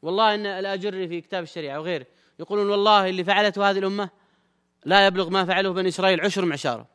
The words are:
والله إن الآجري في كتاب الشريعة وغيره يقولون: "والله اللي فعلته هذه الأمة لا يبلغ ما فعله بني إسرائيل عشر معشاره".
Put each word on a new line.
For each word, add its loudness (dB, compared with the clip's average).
والله 2
إن -6
الآجري -6
في -8
كتاب -6
الشريعة -10
وغيره -6
يقولون: -2
"والله 4
اللي -4
فعلته 2
هذه 0
الأمة -4
لا 6
يبلغ 0
ما 0
فعله 0
بني -2
إسرائيل 2
عشر -2
معشاره". -4